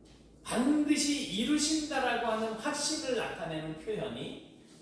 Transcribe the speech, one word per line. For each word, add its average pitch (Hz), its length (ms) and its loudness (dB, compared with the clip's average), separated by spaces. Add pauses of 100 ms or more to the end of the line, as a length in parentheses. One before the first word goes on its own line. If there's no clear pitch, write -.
(440)
반드시 285 960 2
이루신다라고 269 840 2
하는 220 260 0
확신을 285 640 -2
나타내는 160 600 -4
표현이 - 760 -6 (260)